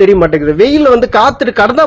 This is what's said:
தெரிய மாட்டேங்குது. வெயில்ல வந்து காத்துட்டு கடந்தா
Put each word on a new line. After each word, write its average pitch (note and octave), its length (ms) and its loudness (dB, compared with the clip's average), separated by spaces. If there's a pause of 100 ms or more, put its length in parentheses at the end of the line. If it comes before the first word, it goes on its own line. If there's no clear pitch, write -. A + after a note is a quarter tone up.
தெரிய G3 160 2
மாட்டேங்குது. D#3 420 -2
வெயில்ல C#4 340 2
வந்து A#3+ 140 -2 (100)
காத்துட்டு A#3 420 -2
கடந்தா B3 260 0